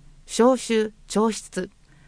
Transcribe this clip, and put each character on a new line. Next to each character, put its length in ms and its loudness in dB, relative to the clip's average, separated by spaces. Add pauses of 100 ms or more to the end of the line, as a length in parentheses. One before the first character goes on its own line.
(280)
消 280 4
臭、 380 -2 (140)
調 240 0
湿、 380 -10 (380)